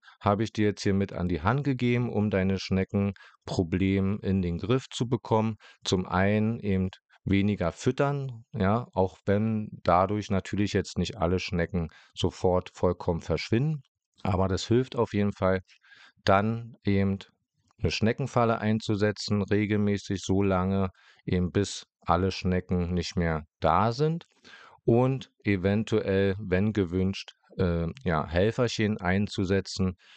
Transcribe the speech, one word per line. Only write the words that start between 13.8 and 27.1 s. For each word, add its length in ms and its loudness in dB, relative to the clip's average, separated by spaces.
Aber 240 0
das 180 -2
hilft 300 0
auf 180 -2
jeden 200 0
Fall. 280 0
Dann 520 0
eben 340 2
eine 80 0
Schneckenfalle 680 0
einzusetzen, 840 0
regelmäßig 800 0
so 220 2
lange, 460 2
eben 260 0
bis 340 -2
alle 300 2
Schnecken 600 -2
nicht 220 -4
mehr 280 0
da 320 2
sind. 340 -2
Und 480 2
eventuell, 960 2
wenn 340 0
gewünscht, 600 0